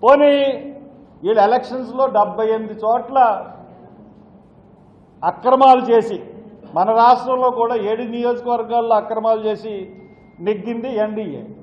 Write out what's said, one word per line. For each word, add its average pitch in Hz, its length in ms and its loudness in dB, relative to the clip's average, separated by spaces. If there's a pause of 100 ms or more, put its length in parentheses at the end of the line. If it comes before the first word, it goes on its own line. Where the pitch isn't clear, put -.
పోనీ 285 300 6 (880)
వీళ్ళు 214 240 2
ఎలక్షన్స్లో 247 560 -2 (120)
డెబ్బై 208 380 0
ఎనిమిది 220 300 -6
చోట్ల 247 340 -2 (2250)
అక్రమాలు 262 600 4
చేసి, 220 260 2 (600)
మన 185 100 0 (140)
రాష్ట్రంలో 254 480 4 (100)
కూడా 233 160 -2 (140)
ఏడు 226 140 -4 (100)
నియోజకవర్గాల్లో 240 880 -2
అక్రమాలు 220 460 -2
చేసి 214 260 -6 (720)
నెగ్గింది 226 440 -6 (140)
ఎన్డీఏ. 208 400 -8 (200)